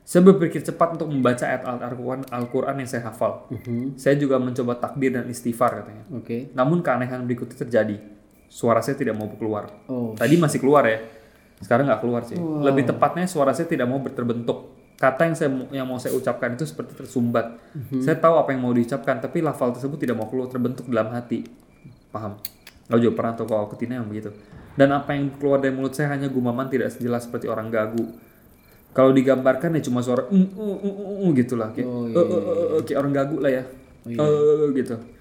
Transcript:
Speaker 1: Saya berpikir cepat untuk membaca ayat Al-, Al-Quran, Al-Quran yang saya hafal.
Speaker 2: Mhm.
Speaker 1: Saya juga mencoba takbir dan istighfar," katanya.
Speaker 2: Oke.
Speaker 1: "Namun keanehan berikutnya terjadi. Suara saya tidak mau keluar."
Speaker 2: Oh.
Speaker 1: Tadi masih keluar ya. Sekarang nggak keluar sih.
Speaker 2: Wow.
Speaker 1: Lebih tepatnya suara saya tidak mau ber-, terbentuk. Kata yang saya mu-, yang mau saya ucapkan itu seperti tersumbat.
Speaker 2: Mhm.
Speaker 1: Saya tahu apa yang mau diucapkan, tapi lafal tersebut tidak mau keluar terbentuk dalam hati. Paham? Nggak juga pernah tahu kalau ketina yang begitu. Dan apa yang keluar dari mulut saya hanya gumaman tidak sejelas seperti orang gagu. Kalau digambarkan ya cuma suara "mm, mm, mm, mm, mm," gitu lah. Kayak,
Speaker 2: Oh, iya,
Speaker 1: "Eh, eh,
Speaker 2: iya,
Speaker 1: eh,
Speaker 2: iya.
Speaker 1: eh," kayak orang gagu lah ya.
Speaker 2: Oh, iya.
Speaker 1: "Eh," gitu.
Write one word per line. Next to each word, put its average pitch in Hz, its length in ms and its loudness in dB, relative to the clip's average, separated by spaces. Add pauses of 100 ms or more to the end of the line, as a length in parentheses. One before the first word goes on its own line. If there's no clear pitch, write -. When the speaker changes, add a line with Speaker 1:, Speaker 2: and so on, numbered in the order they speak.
Speaker 1:
Saya - 220 4
berpikir 165 380 8
cepat 165 340 0
untuk 156 140 -6
membaca 123 340 2
ayat 131 200 -2
Al-, 123 200 -6
Al-Quran, 123 400 -6
Al-Quran 127 540 -4
yang 131 100 -6
saya 120 160 -6
hafal. - 460 -4
Speaker 2:
Mhm. 123 480 -6
Speaker 1:
Saya 143 180 4
juga 139 220 2
mencoba 123 400 -2
takbir 135 340 -2
dan 120 140 -4
istighfar," 117 500 -2
katanya. 107 380 -14
Speaker 2:
Oke. 120 400 -8
Speaker 1:
"Namun 143 260 2
keanehan 127 460 -2
berikutnya 120 320 -6
terjadi. 110 400 0 (500)
Suara 113 320 2
saya 139 160 -2
tidak 117 220 -2
mau 107 140 -6
keluar." 107 360 -4 (180)
Speaker 2:
Oh. 120 280 -4
Speaker 1:
Tadi 120 240 4
masih 151 200 4
keluar 131 280 6
ya. 110 160 2 (580)
Sekarang 123 240 2
nggak 117 160 2
keluar 120 240 -2
sih. - 160 -8
Speaker 2:
Wow. 156 240 -4
Speaker 1:
Lebih 139 240 4
tepatnya 170 400 0
suara 139 240 2
saya 160 160 -2
tidak 135 160 0
mau 127 160 0
ber-, 123 140 -8
terbentuk. 120 580 -4 (240)
Kata 135 280 2
yang 165 100 2
saya 156 160 0
mu-, 127 200 -4
yang 135 160 -6
mau 127 120 -6
saya 123 160 -4
ucapkan 127 380 -2
itu 120 140 -4
seperti - 280 -10
tersumbat. 120 580 0 (220)
Speaker 2:
Mhm. 131 260 -6
Speaker 1:
Saya 147 160 2
tahu 165 220 4
apa 147 140 2
yang 131 100 -2
mau 123 100 0
diucapkan, 123 460 0
tapi 131 220 -6
lafal 135 320 -2
tersebut 135 260 -6
tidak 123 180 -2
mau 107 100 -6
keluar 127 220 -4
terbentuk 123 380 -4
dalam 113 240 0
hati. 120 340 -6 (680)
Paham? 107 300 -10 (460)
Nggak 117 160 4
juga 113 120 4
pernah 113 200 -2
tahu 113 160 -6
kalau 104 200 0
ketina 120 260 -8
yang 117 120 -6
begitu. 107 240 -8 (400)
Dan 139 180 6
apa 143 220 -2
yang 143 220 -2
keluar 139 260 2
dari 135 120 2
mulut 131 200 -2
saya 147 180 0
hanya 139 180 -2
gumaman 123 400 -2
tidak 113 220 0
sejelas 120 340 -4
seperti 120 220 -8
orang 110 220 -4
gagu. 113 400 -2 (800)
Kalau 131 220 6
digambarkan 131 600 4
ya 151 100 0
cuma 123 160 0
suara 123 260 0
"mm, 196 100 0 (140)
mm, - 60 -16
mm, 208 260 -6
mm, 196 400 -6
mm," 185 160 2
gitu 123 180 2
lah. 110 140 -4
Kayak, 131 180 -6
Speaker 2:
Oh, 123 160 -6
iya, 117 60 -4
Speaker 1:
"Eh, 113 80 0
eh, 175 80 6
Speaker 2:
iya, 180 140 0
Speaker 1:
eh, 170 180 -2
Speaker 2:
iya. 170 120 0
Speaker 1:
eh," 156 120 0
kayak - 180 -2
orang 139 140 0
gagu 139 240 0
lah 139 140 2
ya. 127 120 0 (380)
Speaker 2:
Oh, 117 80 -14
iya. 117 80 -6
Speaker 1:
"Eh," 151 560 4
gitu. 120 220 -2 (260)